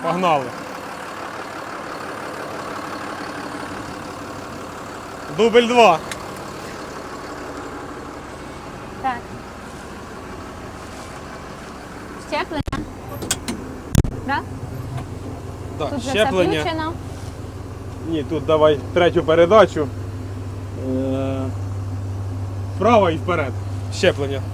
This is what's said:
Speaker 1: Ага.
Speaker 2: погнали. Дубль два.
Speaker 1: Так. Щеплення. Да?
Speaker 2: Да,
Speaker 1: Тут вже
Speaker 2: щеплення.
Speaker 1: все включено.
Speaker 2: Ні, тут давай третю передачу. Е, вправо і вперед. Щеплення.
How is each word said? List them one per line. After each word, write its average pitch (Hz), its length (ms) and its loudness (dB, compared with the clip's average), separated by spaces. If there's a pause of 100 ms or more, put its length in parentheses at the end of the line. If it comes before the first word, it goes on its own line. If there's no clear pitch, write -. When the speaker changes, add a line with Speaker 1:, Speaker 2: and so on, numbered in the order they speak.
Speaker 1:
Ага. 165 80 0
Speaker 2:
погнали. 170 320 4 (4000)
Дубль 226 300 8
два. 220 320 10 (3000)
Speaker 1:
Так. 247 160 -2 (3000)
Щеплення. 311 560 -2 (1400)
Да? 277 120 2 (1400)
Speaker 2:
Да, 151 80 2
Speaker 1:
Тут 277 120 0
вже 233 100 -4
Speaker 2:
щеплення. 262 420 6
Speaker 1:
все 311 100 4
включено. 320 320 0 (1160)
Speaker 2:
Ні, 156 140 0
тут 147 220 -2
давай 156 340 8 (140)
третю 175 300 6
передачу. 165 640 8 (1000)
Е, 135 520 2 (1300)
вправо 202 340 8
і 160 80 2
вперед. 151 340 2 (420)
Щеплення. 139 480 4 (120)